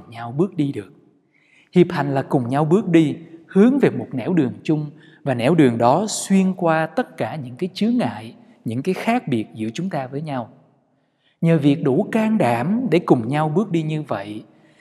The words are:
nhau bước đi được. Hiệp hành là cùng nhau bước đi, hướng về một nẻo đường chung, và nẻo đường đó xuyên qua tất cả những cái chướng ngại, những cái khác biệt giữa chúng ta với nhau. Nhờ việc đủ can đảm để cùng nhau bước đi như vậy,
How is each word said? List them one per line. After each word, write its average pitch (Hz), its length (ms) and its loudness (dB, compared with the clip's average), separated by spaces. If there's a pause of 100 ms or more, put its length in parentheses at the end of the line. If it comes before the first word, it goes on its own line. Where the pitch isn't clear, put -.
nhau 117 220 -12
bước 165 240 -2
đi 143 160 -2
được. 107 220 -12 (800)
Hiệp 175 140 6
hành 143 240 -2
là 135 80 0
cùng 135 280 -2
nhau 143 160 0
bước 190 220 2
đi, 165 280 4 (320)
hướng 247 320 4
về 170 100 4
một 117 240 -6
nẻo 135 200 -4
đường 135 200 0 (100)
chung, 151 260 -2 (340)
và 139 100 -2
nẻo 120 220 0
đường 131 220 4
đó 131 320 4
xuyên 190 440 0
qua 160 340 0
tất - 300 -6
cả 117 180 -6
những 123 200 -10
cái 180 180 -6
chướng 240 240 0
ngại, 113 380 -6 (300)
những 120 160 -4
cái 185 120 -4
khác 233 340 -4
biệt 113 260 -2
giữa 110 200 -8
chúng 175 160 -8
ta 139 180 -6
với 139 140 -10
nhau. 131 280 -8 (920)
Nhờ 165 160 4
việc 139 260 2
đủ 139 280 2
can 220 260 0
đảm 185 540 0
để 165 80 4
cùng 127 280 4
nhau 151 220 -2
bước 185 220 -2
đi 170 120 0
như 156 180 -4
vậy, 107 420 -8 (380)